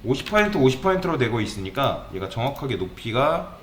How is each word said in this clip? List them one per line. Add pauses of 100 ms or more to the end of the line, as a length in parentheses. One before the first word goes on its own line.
오십
퍼센트,
오십
퍼센트로
되고
있으니까
얘가
정확하게
높이가